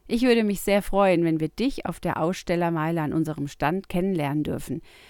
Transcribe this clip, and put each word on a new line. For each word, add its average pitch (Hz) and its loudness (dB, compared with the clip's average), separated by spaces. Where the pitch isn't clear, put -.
Ich 233 0
würde 233 6
mich 202 0
sehr 196 2
freuen, 190 4
wenn 160 2
wir 156 -2
dich - -2
auf - -6
der - -4
Ausstellermeile 170 0
an 147 -2
unserem 151 -2
Stand 175 -4
kennenlernen 156 -2
dürfen. - -6